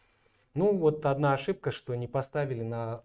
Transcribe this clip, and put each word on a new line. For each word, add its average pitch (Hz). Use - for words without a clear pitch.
Ну, 196
вот 151
одна 139
ошибка, -
что -
не 120
поставили 131
на 117